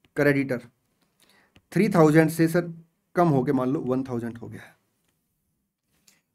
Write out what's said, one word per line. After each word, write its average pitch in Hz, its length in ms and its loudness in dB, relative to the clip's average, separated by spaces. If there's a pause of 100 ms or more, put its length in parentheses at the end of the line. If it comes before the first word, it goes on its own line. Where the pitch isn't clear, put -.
(160)
क्रेडिटर 139 440 0 (1120)
थ्री 202 180 2
थाउजेंड 160 400 4
से 160 180 0
सर 170 240 -4 (440)
कम 175 140 2
होके 135 240 0
मान 127 140 -2
लो 143 140 -4
वन 127 220 -4
थाउजेंड 117 340 -10
हो 110 100 -16
गया, - 280 -20 (1600)